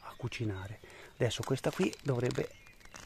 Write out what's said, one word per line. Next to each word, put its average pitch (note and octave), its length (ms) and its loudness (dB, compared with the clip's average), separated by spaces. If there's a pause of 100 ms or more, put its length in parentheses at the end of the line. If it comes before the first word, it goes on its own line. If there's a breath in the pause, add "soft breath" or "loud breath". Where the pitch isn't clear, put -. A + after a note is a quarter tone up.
a - 120 -10
cucinare. G#2 640 -2 (360 loud breath)
Adesso A#2+ 280 2
questa C#3 280 2
qui F#3+ 220 4 (100)
dovrebbe B2 480 2 (540)